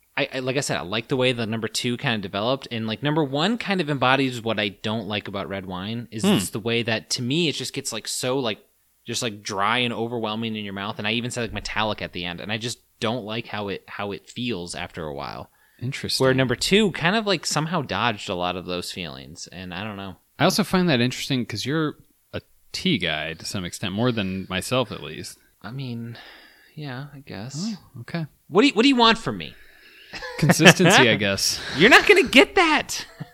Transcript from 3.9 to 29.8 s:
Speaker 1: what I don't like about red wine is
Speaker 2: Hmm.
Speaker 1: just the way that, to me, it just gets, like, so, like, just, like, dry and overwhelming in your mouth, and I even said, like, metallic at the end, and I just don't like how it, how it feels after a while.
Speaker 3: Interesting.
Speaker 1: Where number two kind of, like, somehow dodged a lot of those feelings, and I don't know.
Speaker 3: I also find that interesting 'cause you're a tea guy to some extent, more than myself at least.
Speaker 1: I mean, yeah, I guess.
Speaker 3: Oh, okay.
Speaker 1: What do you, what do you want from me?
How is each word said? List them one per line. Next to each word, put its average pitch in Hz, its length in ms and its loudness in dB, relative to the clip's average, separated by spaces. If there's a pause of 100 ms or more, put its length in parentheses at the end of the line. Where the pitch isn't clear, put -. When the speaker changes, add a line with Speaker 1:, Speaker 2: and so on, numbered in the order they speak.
Speaker 1:
what 107 180 -2
I 104 100 0
don't 107 380 -4
like 101 200 -4
about 95 220 -6
red 98 160 -6
wine 101 460 -6
is 107 120 -4
Speaker 2:
Hmm. 196 120 6
Speaker 1:
just - 180 0
the 120 60 -4
way 117 240 0
that, 110 280 -2
to - 120 -2
me, 151 240 0
it 135 60 0
just - 200 -8
gets, - 200 -6
like, 110 140 -8
so, 131 320 -2
like, 113 200 -2 (460)
just, 117 180 -6
like, 104 180 -6
dry 104 380 0
and 120 140 0
overwhelming 110 640 -4
in 107 80 -6
your 98 100 -8
mouth, 98 260 -6
and 104 80 -4
I 110 60 2
even 120 180 -2
said, 123 100 -4
like, 104 120 -6
metallic 107 480 -2
at 87 120 -8
the 87 120 -6
end, 87 160 -8
and 104 100 -8
I 113 60 -4
just - 220 -8 (200)
don't 113 260 -2
like 113 220 -8
how 104 220 -6
it, - 180 -8
how 101 240 -8
it - 180 -12
feels 92 460 -6
after 85 300 -8
a 73 80 -8
while. 69 360 -10 (320)
Speaker 3:
Interesting. 127 440 -2
Speaker 1:
Where 131 100 6
number 127 200 2
two 202 360 4
kind 170 240 -2
of, 220 100 -2
like, 190 220 0
somehow 160 340 -2
dodged 107 480 -2
a 95 60 -2
lot 90 200 -2
of 87 120 -8
those 90 240 -4
feelings, 69 560 -10
and 90 260 -12
I 95 100 -8
don't 107 140 -8
know. 98 200 -12 (200)
Speaker 3:
I 139 60 4
also 165 200 4
find 180 260 2
that 127 120 6
interesting 127 440 0
'cause 104 200 -8
you're 151 300 -2 (380)
a 107 80 -6 (320)
tea 170 260 2
guy 80 340 -2
to - 120 -12
some 95 200 -6
extent, 90 280 -6
more 120 180 2
than 95 380 -2
myself 110 420 -2
at 80 100 -8
least. - 380 -12 (240)
Speaker 1:
I 107 80 -12
mean, 117 460 -8 (580)
yeah, 143 380 -10
I 143 60 -18
guess. 139 560 -8 (200)
Speaker 3:
Oh, 120 60 -12
okay. 165 240 -6 (240)
Speaker 1:
What 185 120 4
do 285 60 6
you, 269 60 2
what 214 100 4
do 285 60 6
you 269 80 6
want 226 200 6
from 110 200 -4
me? 73 180 -12 (840)